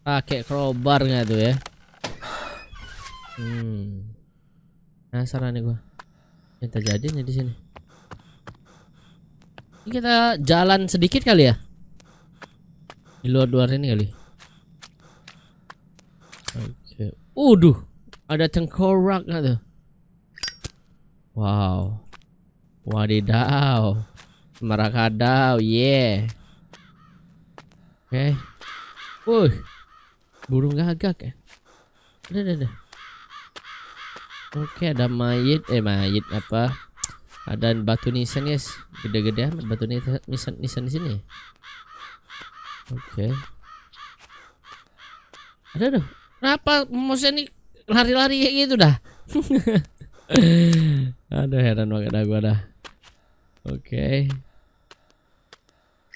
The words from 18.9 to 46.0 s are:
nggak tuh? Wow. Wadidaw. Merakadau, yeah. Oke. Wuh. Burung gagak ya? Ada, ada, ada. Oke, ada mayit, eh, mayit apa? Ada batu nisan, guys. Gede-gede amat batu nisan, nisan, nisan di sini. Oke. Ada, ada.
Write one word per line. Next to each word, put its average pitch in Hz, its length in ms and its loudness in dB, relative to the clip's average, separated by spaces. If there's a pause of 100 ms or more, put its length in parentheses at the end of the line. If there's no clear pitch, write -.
nggak 165 180 -6
tuh? 127 160 0 (1700)
Wow. 101 720 0 (800)
Wadidaw. 110 1200 2 (560)
Merakadau, 117 1040 2
yeah. 113 640 2 (1800)
Oke. 139 240 0 (880)
Wuh. 220 240 4 (960)
Burung 135 320 0
gagak 170 480 -2
ya? 127 80 -10 (960)
Ada, 185 160 -6
ada, 185 160 -2
ada. 127 80 -2 (1900)
Oke, 151 320 -4
ada 123 160 0
mayit, 123 640 0
eh, 123 80 2
mayit 101 560 0
apa? 113 400 -2 (720)
Ada 110 240 -2 (160)
batu 113 240 -2
nisan, 123 400 -4
guys. 143 160 -4 (340)
Gede-gede 110 460 -2
amat 165 160 -6
batu 110 240 -4
nisan, 127 400 -4
nisan, - 320 -8
nisan 123 260 -6
di 127 80 -6
sini. 156 220 -6 (1800)
Oke. 117 400 -6 (2500)
Ada, 208 60 0 (100)
ada. 196 60 4 (420)